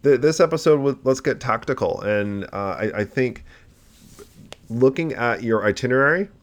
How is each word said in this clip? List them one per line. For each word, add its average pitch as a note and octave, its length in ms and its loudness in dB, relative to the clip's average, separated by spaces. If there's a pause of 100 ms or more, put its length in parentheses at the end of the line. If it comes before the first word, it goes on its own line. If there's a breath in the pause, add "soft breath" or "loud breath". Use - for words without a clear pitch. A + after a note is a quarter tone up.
Th-, C3+ 180 4
this D#3 200 2
episode, D#3+ 360 4
w-, C#3 280 0
let's C3 160 2
get C3 200 -2
tactical, A2+ 600 -2
and, G#2 500 -2
uh, G2 260 -6
I, G#2 200 -4
I G#2+ 60 -2
think B2 400 -4 (1200 soft breath)
looking C3+ 460 0
at A2+ 280 -2
your A2 220 0
itinerary C3+ 640 2 (140)